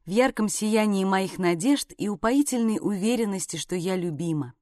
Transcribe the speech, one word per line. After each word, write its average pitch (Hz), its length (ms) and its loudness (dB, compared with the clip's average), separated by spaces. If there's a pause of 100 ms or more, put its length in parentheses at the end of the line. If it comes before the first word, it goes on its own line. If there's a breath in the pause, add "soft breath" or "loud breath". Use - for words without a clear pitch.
в 160 60 -10
ярком 226 400 2
сиянии 214 560 2
моих 190 320 0
надежд 180 580 2
и 208 140 -2
упоительной 233 680 0
уверенности, 202 800 -2
что - 180 -6
я 185 220 -2
любима. 160 640 -2